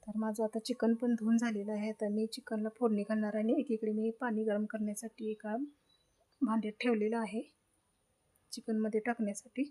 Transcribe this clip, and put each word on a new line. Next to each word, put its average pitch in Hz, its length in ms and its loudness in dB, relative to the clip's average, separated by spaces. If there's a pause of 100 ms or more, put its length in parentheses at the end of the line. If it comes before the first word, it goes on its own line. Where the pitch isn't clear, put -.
तर 214 100 -4
माझं 220 240 0
आता 220 160 0
चिकन 226 360 2
पण 240 200 2
धुवून 226 220 4
झालेलं 214 340 0
आहे. 214 180 -2
आता 214 200 -2
मी 214 180 2
चिकनला 220 480 -4
फोडणी 220 280 2
घालणार 214 340 0
आणि 220 220 2
एकीकडे 220 320 0
मी 214 180 0 (120)
पाणी 220 220 0
गरम 214 220 2
करण्यासाठी 214 680 -6
एका 214 240 -6 (840)
भांड्यात 214 400 0
ठेवलेलं 226 360 2
आहे 220 240 -4 (1120)
चिकनमध्ये 220 520 0
टाकण्यासाठी. 233 640 -2